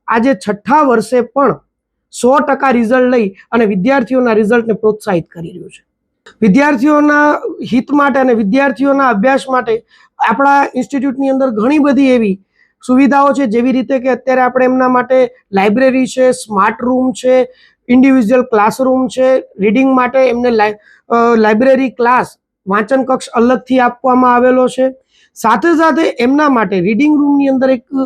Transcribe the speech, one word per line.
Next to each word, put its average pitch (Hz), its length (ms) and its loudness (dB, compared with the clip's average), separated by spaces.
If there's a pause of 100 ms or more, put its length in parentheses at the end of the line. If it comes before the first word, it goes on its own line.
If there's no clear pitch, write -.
આજે 233 260 0
છઠ્ઠા 214 480 -2
વર્ષે 240 400 0
પણ - 340 -2 (560)
સો 262 280 0
ટકા 277 300 -2
રિઝલ્ટ 247 420 0
લઈ 226 240 -2 (160)
અને 233 140 0
વિદ્યાર્થીઓના 247 680 0
રિઝલ્ટને 226 400 0
પ્રોત્સાહિત 208 540 -4
કરી 170 240 -16
રહ્યું 170 180 -18
છે. - 160 -20 (560)
વિદ્યાર્થીઓના 294 1000 2 (320)
હિત 262 180 -2
માટે 277 280 0
અને 262 140 2
વિદ્યાર્થીઓના 269 760 0
અભ્યાસ 254 400 0
માટે 233 360 -4 (440)
આપણા 277 460 2
ઇન્સ્ટિટ્યૂટની 269 540 -4
અંદર 269 200 0
ઘણી 233 300 -2
બધી 277 280 2
એવી 226 320 0 (480)
સુવિધાઓ 277 460 2
છે, 277 120 -2
જેવી 240 260 -2
રીતે 262 280 -2
કે 254 100 -4
અત્યારે 254 320 -2
આપણે 254 240 0
એમના 254 220 0
માટે 247 420 0 (220)
લાઇબ્રેરી 240 540 0
છે, 254 260 0
સ્માર્ટ 220 500 -2
રૂમ 254 300 -2
છે, 254 420 0 (360)
ઇન્ડિવિજ્યુઅલ 254 540 4
ક્લાસરૂમ 254 640 0
છે, 262 320 0
રીડિંગ 254 560 0
માટે 254 240 0
એમને 247 300 0
લાઇ-, 214 280 0 (320)
અ, 233 260 2
લાઇબ્રેરી 247 540 2
ક્લાસ, 233 480 -2 (300)
વાંચન 214 360 -2
કક્ષ 254 240 -4
અલગથી 247 520 0
આપવામાં 247 560 0
આવેલો 254 320 2
છે. 262 260 -2 (400)
સાથે 285 440 0
સાથે 320 240 0 (180)
એમના 277 300 2
માટે 208 300 0
રીડિંગ 226 380 0
રૂમની 285 300 0
અંદર 262 220 0
એક 262 140 -2 (220)